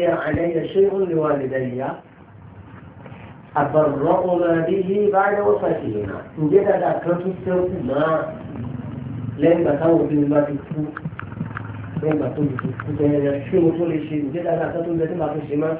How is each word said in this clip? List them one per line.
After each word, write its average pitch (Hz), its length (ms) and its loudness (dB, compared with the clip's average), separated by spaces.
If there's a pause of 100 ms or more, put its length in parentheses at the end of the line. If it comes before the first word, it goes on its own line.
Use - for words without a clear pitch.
(120)
علي 160 560 0
شيء 196 280 4
لوالدي 139 840 0 (1700)
أبرأهما 156 1080 2
به 180 280 0 (200)
بعد 196 280 4
وفاتهما?" 139 840 0 (160)
Ǹjẹ́ 165 300 4
dáadáa 180 360 2
kan - 160 0
tún 185 200 -4
ṣẹ́kù 180 440 0
máa 160 360 0 (1160)
lẹ́yìn 170 260 4
ìgbà 156 120 4
táwọn 160 280 4
òbí 147 160 2
mi 143 100 4
bá 147 140 4
ti 143 200 0
kú? - 200 -6 (1120)
Lẹ́yìn 156 220 2
ìgbà 131 120 -2
tó 147 140 -2
ti 135 120 0 (180)
kú - 200 -8
tẹ́lẹ̀, 143 500 2
ṣé - 160 -2
mo 165 120 6
tún 165 180 0
lè 156 80 -2
ṣe? 151 220 -4
Ǹjẹ́ 147 260 -4
dáadáa 160 280 -2
kan 170 100 -4
tún 170 160 -2
bẹ 160 80 0
tí 180 80 -6
màá 156 140 -2
tún 151 140 -4
ṣe 139 140 -6
máa? 160 240 0